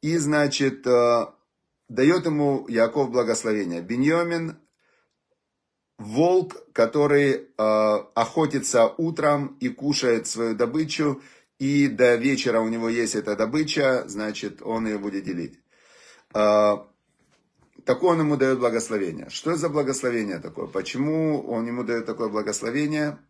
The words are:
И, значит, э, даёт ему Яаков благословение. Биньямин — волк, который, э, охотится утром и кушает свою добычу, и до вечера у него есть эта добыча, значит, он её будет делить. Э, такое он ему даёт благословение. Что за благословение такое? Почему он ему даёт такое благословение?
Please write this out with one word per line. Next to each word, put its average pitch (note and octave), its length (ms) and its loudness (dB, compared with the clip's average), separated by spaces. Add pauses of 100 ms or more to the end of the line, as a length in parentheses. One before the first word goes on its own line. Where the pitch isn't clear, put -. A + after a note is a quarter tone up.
И, D#3+ 160 0
значит, C#3+ 640 0
э, A#2+ 420 4 (640)
даёт D#3 380 2
ему D3 420 0
Яаков A#2 420 2
благословение. G#2+ 720 -2
Биньямин — D#3+ 760 -2 (1400)
волк, D#3+ 580 0 (160)
который, C#3+ 600 4
э, G#2 100 -2 (720)
охотится B2+ 720 2 (100)
утром D3+ 640 0
и B2+ 80 -2
кушает B2+ 580 0
свою A2+ 280 -2
добычу, C#3 680 -2 (360)
и C#3+ 300 2
до A#2+ 280 6
вечера B2+ 440 2
у A2+ 80 0
него A#2 200 -2
есть A#2 260 -2
эта G#2 220 -2
добыча, C3 720 0
значит, G#2 540 -8
он A2+ 240 -4
её G#2+ 120 -4
будет G2 260 -6
делить. F2 360 -8 (760)
Э, G#2 440 4 (1040)
такое D3 280 2
он E3 80 2
ему D3 160 2
даёт C3 220 2
благословение. A2 720 -4
Что - 240 -4
за D#3+ 140 -2
благословение B2 720 -2
такое? E2+ 260 -10
Почему D3 840 -2
он A2+ 180 -4
ему A#2+ 180 -6
даёт A#2 220 -4
такое A2 220 -6
благословение? C3+ 880 -4 (120)